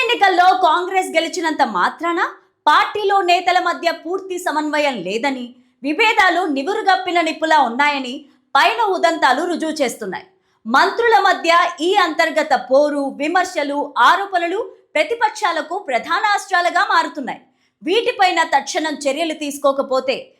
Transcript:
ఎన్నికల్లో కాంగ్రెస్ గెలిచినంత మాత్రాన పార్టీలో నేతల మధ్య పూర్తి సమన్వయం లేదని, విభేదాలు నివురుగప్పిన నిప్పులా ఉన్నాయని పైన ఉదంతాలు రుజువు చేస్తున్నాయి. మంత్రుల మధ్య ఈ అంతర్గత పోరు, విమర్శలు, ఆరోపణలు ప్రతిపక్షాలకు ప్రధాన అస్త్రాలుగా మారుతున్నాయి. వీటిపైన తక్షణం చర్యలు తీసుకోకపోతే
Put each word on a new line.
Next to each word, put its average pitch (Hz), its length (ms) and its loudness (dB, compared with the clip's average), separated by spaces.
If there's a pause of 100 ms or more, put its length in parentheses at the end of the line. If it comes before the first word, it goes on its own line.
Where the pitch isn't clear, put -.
ఎన్నికల్లో 392 440 4 (220)
కాంగ్రెస్ 359 480 0
గెలిచినంత 320 460 -2 (160)
మాత్రాన 330 420 -2 (480)
పార్టీలో 403 480 2 (140)
నేతల 359 360 2
మధ్య 339 220 -2 (160)
పూర్తి 359 320 -6 (100)
సమన్వయం 294 500 0 (120)
లేదని, 247 360 -4 (380)
విభేదాలు 370 580 2 (160)
నివురుగప్పిన 370 600 0 (100)
నిప్పులా 320 300 2 (100)
ఉన్నాయని 262 460 -2 (420)
పైన 381 240 2 (160)
ఉదంతాలు 311 540 2
రుజువు 311 300 -4
చేస్తున్నాయి. 214 460 -6 (400)
మంత్రుల 392 500 2 (100)
మధ్య 330 240 0 (360)
ఈ 359 40 2 (140)
అంతర్గత 311 480 0 (160)
పోరు, 285 340 2 (200)
విమర్శలు, 320 560 -2 (300)
ఆరోపణలు 359 520 0 (340)
ప్రతిపక్షాలకు 339 840 -2 (120)
ప్రధాన 320 360 -2 (120)
అస్త్రాలుగా 349 460 0 (100)
మారుతున్నాయి. 302 480 -2 (420)
వీటిపైన 381 580 0 (140)
తక్షణం 311 400 -2 (100)
చర్యలు 302 380 -2
తీసుకోకపోతే 277 720 -2 (240)